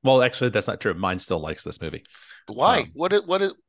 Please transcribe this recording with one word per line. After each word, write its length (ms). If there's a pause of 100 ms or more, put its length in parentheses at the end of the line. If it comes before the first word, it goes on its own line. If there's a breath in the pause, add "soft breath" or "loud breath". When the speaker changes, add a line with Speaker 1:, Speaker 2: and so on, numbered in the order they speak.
Speaker 1:
Well, 180
actually, 280
that's 180
not 120
true. 140
Mine 240
still 220
likes 240
this 160
movie. 240 (420 loud breath)
Speaker 2:
Why? 360
Speaker 1:
Um, 120
Speaker 2:
What 180
it, 140
what 160
it, 100 (160)